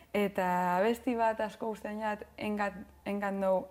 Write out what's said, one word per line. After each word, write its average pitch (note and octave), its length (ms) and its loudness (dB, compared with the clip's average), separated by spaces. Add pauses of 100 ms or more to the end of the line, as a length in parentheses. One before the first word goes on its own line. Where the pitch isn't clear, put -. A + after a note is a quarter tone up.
(120)
Eta F3+ 640 2
abesti A#3 380 2
bat A3+ 240 2
asko G#3+ 260 -4
gustatzen G#3+ 340 -6
jat, G#3+ 240 -4 (140)
Ain't G#3 200 -2
Got, G3+ 140 0 (320)
Ain't G3+ 180 -4
Got G3 100 -2
No F#3+ 380 2